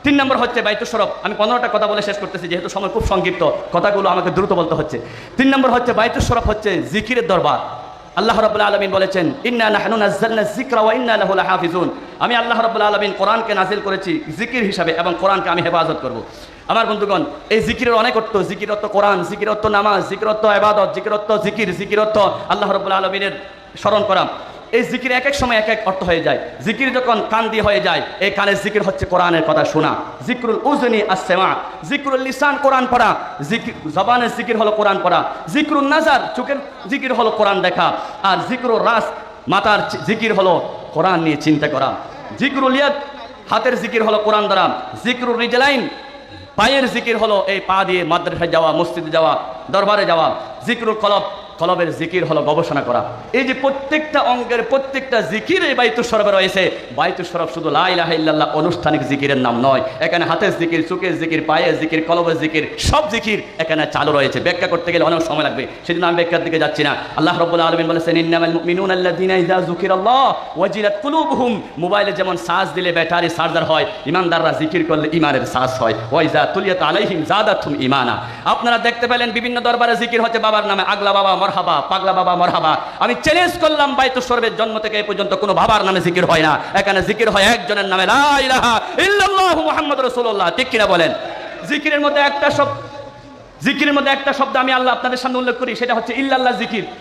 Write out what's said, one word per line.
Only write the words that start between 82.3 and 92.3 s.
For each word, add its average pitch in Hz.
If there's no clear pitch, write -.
মরহাবা। 170
আমি 233
চ্যালেঞ্জ 339
করলাম, 294
বাইতুল 254
শরফের 233
জন্ম 220
থেকে 214
এ 208
পর্যন্ত 202
কোনো 196
বাবার 202
নামে 185
জিকির 180
হয় 160
না, 151
এখানে 196
জিকির 185
হয় 196
একজনের 208
নামে, 185
লা 277
ইলাহা 240
ইল্লাল্লাহু 381
মুহাম্মাদুর 294
রাসূলুল্লাহ। 226
ঠিক 247
কিনা 220
বলেন? 170
জিকিরের 294
মধ্যে 294
একটা 277